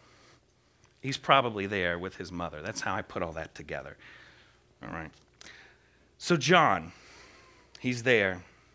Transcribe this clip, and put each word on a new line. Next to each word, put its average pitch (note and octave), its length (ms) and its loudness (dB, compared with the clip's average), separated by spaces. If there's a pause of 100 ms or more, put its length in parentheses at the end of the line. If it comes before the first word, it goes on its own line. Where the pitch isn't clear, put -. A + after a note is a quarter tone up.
(1000)
he's C3+ 160 -4
probably A#2+ 480 4
there F2+ 340 0
with F2+ 160 -8
his F2+ 160 -10
mother. E2+ 300 -6
That's G2 180 -8
how F#2+ 160 -2
I G#2 60 -2
put - 220 -6
all E2 100 -6
that D#2 220 -10
together. D2 420 -10 (840)
All A#1 120 -10
right. D#2+ 180 -10 (1040)
So F3 200 2
John, B2 560 4 (880)
he's B2 220 -2
there, G2+ 380 4 (340)